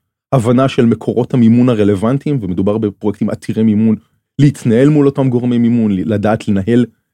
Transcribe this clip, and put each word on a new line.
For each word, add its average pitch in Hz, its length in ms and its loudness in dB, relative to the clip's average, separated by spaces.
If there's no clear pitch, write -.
הבנה 127 360 2
של 123 180 0
מקורות 117 480 -2
המימון 120 340 4
הרלוונטיים, 110 720 -2
ומדובר 98 380 -2
בפרויקטים 104 520 -4
עתירי - 320 -6
מימון, 110 340 2
להתנהל 139 500 2
מול 147 180 2
אותם 139 220 -2
גורמי 120 300 -2
מימון, 117 340 0
לדעת 104 560 -2
לנהל 110 380 0